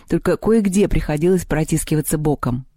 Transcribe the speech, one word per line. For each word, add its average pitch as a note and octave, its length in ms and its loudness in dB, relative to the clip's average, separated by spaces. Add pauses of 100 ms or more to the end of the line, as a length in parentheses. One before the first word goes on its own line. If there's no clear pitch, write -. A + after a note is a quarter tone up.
только E3+ 280 0
кое-где G3+ 500 2
приходилось E3 580 0
протискиваться D#3 720 -2
боком. C3+ 480 -2 (120)